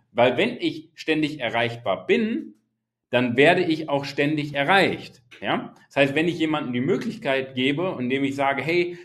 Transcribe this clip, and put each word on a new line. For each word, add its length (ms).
Weil 240
wenn 220
ich 360
ständig 460
erreichbar 680
bin, 480
dann 260
werde 280
ich 240
auch 160
ständig 500
erreicht. 680
Ja? 340
Das 100
heißt, 180
wenn 140
ich 100
jemandem 340
die 80
Möglichkeit 760
gebe, 420
indem 240
ich 140
sage, 260
"Hey, 420